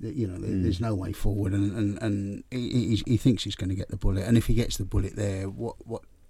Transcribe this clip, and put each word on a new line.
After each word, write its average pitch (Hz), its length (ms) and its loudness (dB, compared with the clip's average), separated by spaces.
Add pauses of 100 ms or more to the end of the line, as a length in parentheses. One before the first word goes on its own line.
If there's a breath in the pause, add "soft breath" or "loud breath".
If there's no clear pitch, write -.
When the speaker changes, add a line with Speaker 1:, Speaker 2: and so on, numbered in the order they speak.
Speaker 1:
that, 113 140 -6
you 113 120 0
know, 92 120 -8
there, 95 120 -4
Speaker 2:
Mm. 98 120 0
Speaker 1:
there's 87 180 2
no 113 140 0
way 92 180 -4
forward, 98 400 2
and, 101 240 0
and, 101 260 -2
and 101 480 -4
he, 120 460 2
he, 95 100 -2
he 127 100 4
thinks 113 280 4
he's 104 120 -6
gonna 92 180 -2
get 98 140 -4
the - 80 -6
bullet, 95 280 2
and 117 120 4
if 110 100 4
he - 80 4
gets - 220 2
the - 80 -4
bullet 98 320 -2
there, 98 320 -2
what, 113 260 -8 (120)
what, 113 160 -8 (280)